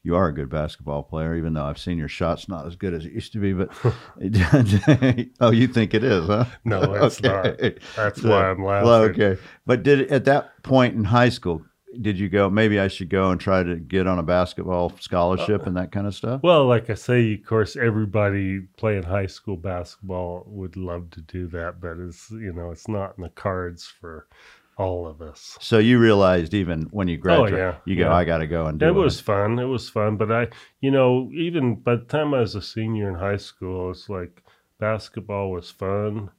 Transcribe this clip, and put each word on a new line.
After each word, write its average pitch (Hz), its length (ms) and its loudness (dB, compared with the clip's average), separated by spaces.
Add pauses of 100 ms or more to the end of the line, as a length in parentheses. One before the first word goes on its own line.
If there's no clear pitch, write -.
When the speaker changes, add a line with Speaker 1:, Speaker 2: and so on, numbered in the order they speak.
Speaker 1:
you 85 140 -2
are 92 120 4
a 76 60 -2
good 69 160 -8
basketball 76 540 -6
player, 80 320 -4
even 80 180 -4
though 78 100 -4
I've 73 140 -6
seen 87 200 -6
your 76 120 -6
shots 82 400 -4
not 80 160 -10
as 87 100 -12
good 92 180 -6
as 80 120 -8
it - 80 -14
used - 200 -10
to 110 60 -6
be, 98 140 0
but 92 160 -2 (140)
Speaker 2:
<laughs> 117 100 4 (260)
Speaker 1:
<laughs> 113 1200 2
oh, 117 120 6
you 120 160 4
think 117 260 0
it 107 100 2
is, 98 220 2
huh? 107 200 2 (200)
Speaker 2:
No, 98 280 0
it's 117 300 0
Speaker 1:
Okay. 131 40 2
Speaker 2:
not. - 460 0 (220)
That's 107 260 -4
Speaker 1:
So, 117 80 2
Speaker 2:
why 98 200 4
I'm 95 140 -4
laughing. 101 240 2
Speaker 1:
well, 117 160 8
okay. 101 340 2 (280)
But 123 180 0
did, 143 280 4
at 123 140 2
that - 380 0
point 127 320 2
in 110 100 0
high 120 240 4
school, 85 340 -4 (380)
did 104 160 -2
you 98 100 -2
go, 98 220 2
"Maybe 104 300 2
I 95 80 2
should 92 220 -8
go 95 200 2
and 90 100 0
try 95 220 2
to 87 140 -2
get 92 320 -2
on 90 100 0
a 82 60 -2
basketball 87 760 -2
scholarship," 92 640 0
Speaker 2:
Uh, - 40 -12
Speaker 1:
and 90 120 -4
that 90 140 -6
kind 101 160 -4
of 104 80 -8
stuff? 127 260 -6
Speaker 2:
Well, 160 240 6
like 120 240 2
I 104 60 -2
say, 117 400 2
of - 100 -18
course, 110 300 0
everybody 101 840 -2 (160)
playing 101 260 -2
high 95 240 -4
school 95 300 -10
basketball 90 880 -8
would 95 280 -12
love 87 360 -10
to 85 100 -20
do 90 280 -10
that, 87 300 -10
but 85 200 -12
it's, 90 320 -16
you 110 200 -12
know, 85 200 -10
it's - 160 -16
not 98 300 -6
in 92 60 -14
the 82 60 -12
cards 90 560 -8
for 80 420 -18 (480)
all 90 300 -4
of 76 160 -14
us. - 400 -18
Speaker 1:
So 117 160 2
you 117 220 6
realized 95 560 6
even 82 340 -2
when 98 180 -2
you 82 120 -2
Speaker 2:
Oh, - 20 -12
Speaker 1:
graduated, 95 380 4
Speaker 2:
yeah, 92 160 -2 (100)
Speaker 1:
you 95 100 -2
go, 85 140 2
Speaker 2:
yeah. 82 60 4
Speaker 1:
"I 87 100 4
gotta 80 220 0
go 82 180 -2
and 78 140 -4
do 156 80 4
Speaker 2:
It - 20 6
Speaker 1:
it." 180 60 4
Speaker 2:
was 160 260 2
fun. 107 380 0
It 127 60 -2
was 127 220 -4
fun. 107 300 0
But 110 140 0
I, 117 160 0 (340)
you 139 80 0
know, 127 420 4
even 165 440 -2
by 120 220 0
the 120 80 -8
time 147 280 -2
I 131 60 2
was 107 160 -2
a 95 80 -6
senior 110 440 -4
in 95 80 -4
high 98 220 -2
school, 92 540 -8
it's - 180 -16
like 92 320 -10 (380)
basketball 101 720 -6
was 87 180 -10
fun 104 680 -6